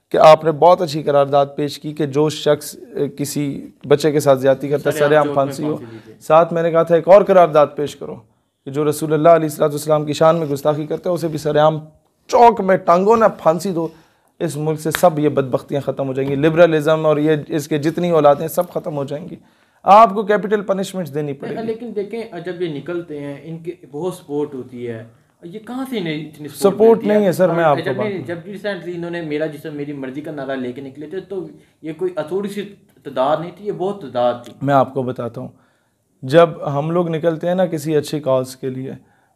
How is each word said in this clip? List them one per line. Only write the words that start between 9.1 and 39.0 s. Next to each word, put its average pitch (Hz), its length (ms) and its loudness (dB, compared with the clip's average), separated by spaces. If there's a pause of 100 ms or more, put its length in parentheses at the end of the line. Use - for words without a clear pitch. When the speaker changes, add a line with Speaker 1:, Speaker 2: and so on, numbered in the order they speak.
Speaker 1:
अलैहिस्सलातु 156 400 -2
वस्सलाम 151 300 -2
की 147 80 -4
शान 165 220 4
में 165 140 -4
गुस्ताखी 151 380 -2
करता 160 220 -6
है 180 40 0
उसे 165 140 -4
भी 156 100 -6
सरेआम 151 440 2 (480)
चौक 233 320 6
में 190 160 4
टांगो 185 380 4
ना 220 120 4
फांसी 170 440 0
दो। 165 200 -4 (500)
इस 147 160 -6
मुल्क 151 220 -4
से 156 120 -4
सब 160 280 2
ये 147 100 2
बदबख्तियाँ 135 540 -2
ख़त्म 139 200 -6
हो 131 100 -6
जाएंगी, 135 220 -2
लिबरलिज्म 156 680 2
और 151 140 2
ये 151 300 0
इसके 151 280 -4
जितनी 165 340 -2
औलादें 147 360 4
सब 175 220 -4
ख़त्म 165 220 -8
हो 143 140 -6
जाएंगी। 143 320 -12 (480)
आपको 208 380 6
कैपिटल 202 380 0
पनिशमेंट्स 185 500 -6
देनी 151 140 -6
Speaker 2:
नहीं, 143 100 -8
Speaker 1:
पड़ेगी। - 260 -10
Speaker 2:
लेकिन 226 320 -10
देखें, 208 500 -10
जब 175 180 -10
ये 165 120 -4
निकलते 160 440 -10
हैं 143 260 -12
इनकी 165 480 -14
बहुत 175 240 -8
सपोर्ट - 380 -6
होती 120 320 -12
है, 113 360 -12 (240)
ये 180 140 -16
कहाँ 247 260 -10
से 247 120 -8
इन्हें 165 180 -4
इतनी 151 320 -14
सपोर्ट 190 280 0
Speaker 1:
सपोर्ट 220 240 6
Speaker 2:
मिलती 196 80 -4
है? 208 80 2
Speaker 1:
नहीं 208 100 2
है 170 80 2
सर, 170 180 2
मैं 165 120 0
Speaker 2:
और 156 60 4
Speaker 1:
आपको 147 120 2
Speaker 2:
जब 139 160 -4
Speaker 1:
बात 220 100 -2
Speaker 2:
नहीं, 185 160 -8
Speaker 1:
बताऊँ। 170 140 -10
Speaker 2:
जब 160 100 -16
रिसेंटली 190 440 -8
इन्होंने 170 300 -8
मेरा 151 260 -4
जिस्म 151 260 -12
मेरी 143 200 -10
मर्जी 135 280 -10
का 160 100 -12
नारा 135 240 -8
लेके 123 260 -8
निकले 139 260 -14
थे, 185 140 -10
तो 185 280 -10 (340)
ये 160 100 -10
कोई 175 220 -6 (160)
थोड़ी 196 180 -4
सी 202 120 -8 (440)
तादाद 139 360 -2
नहीं 170 100 -10
थी, 202 140 -20
ये 202 60 -4
बहुत 185 300 -6
तादाद 123 460 -2
थी। - 160 -20
Speaker 1:
मैं 139 100 0
आपको 131 300 2
बताता 123 380 -8
हूँ, - 120 -16 (720)
जब 156 440 4
हम 147 240 -4
लोग 175 180 0
निकलते 160 380 -2
हैं 180 80 -2
ना 185 100 2
किसी 160 280 -4
अच्छी 147 260 -2
कॉज 131 360 -2
के 131 140 -8
लिए, 131 280 -10 (380)